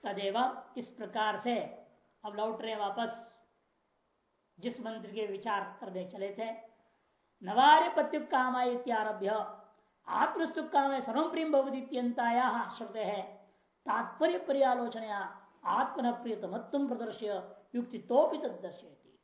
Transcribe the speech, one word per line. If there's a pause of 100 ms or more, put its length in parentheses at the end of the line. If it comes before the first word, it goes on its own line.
तदेव, (140)
इस
प्रकार
से (380)
अब
लौट
रहे
वापस (1300)
जिस
मंत्र
के
विचार
करने
चले
थे, (840)
नवारे
पत्यु
कामा
इत्यारभ्य (640)
आत्मस्तु
काम
सर्वम
प्रियम
भवति
इत्यंतायाः
श्रुते
है (420)
तात्पर्य
पर्यालोचनया (160)
आत्मन
प्रियतमत्वम
प्रदर्श्य (180)
युक्ति
तोपि
तद
दर्शयति।